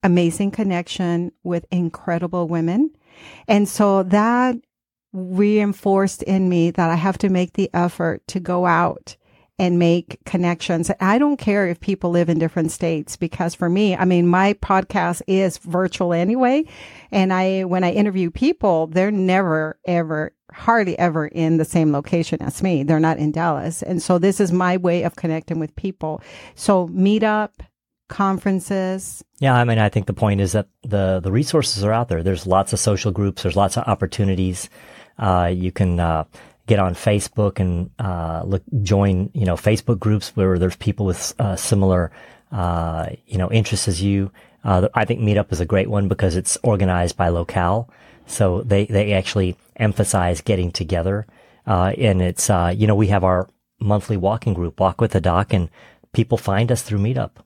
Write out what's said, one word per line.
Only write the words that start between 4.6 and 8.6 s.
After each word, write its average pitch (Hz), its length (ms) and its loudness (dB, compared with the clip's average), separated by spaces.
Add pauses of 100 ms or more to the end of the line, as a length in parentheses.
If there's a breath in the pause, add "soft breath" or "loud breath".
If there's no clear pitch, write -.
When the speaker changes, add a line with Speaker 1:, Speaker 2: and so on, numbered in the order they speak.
Speaker 1:
reinforced 196 1080 0
in 190 260 2
me 175 220 2
that 170 200 0
I 165 60 0
have 185 220 -2
to 208 100 0
make 180 240 0
the 196 220 -2
effort 175 540 -2
to 190 120 -6
go 180 260 -2